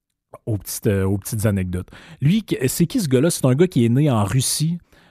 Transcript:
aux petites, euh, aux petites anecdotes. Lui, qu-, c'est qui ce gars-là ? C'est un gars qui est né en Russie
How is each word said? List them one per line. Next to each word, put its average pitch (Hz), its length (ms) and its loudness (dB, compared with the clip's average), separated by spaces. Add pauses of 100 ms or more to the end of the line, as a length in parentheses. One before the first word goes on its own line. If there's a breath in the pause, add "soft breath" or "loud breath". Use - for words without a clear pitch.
(440)
aux 107 140 -4
petites, - 300 -6
euh, 98 160 0
aux 98 140 0
petites 104 280 -4
anecdotes. 92 420 -2 (320 loud breath)
Lui, 190 220 2
qu-, - 260 -4
c'est - 180 0
qui 262 140 -2
ce 170 80 -4
gars-là ? 127 220 2
C'est - 160 -2
un 127 80 4
gars 175 140 2
qui 120 160 2
est 117 40 2
né 139 220 4
en 107 140 2
Russie 151 540 -2 (320 soft breath)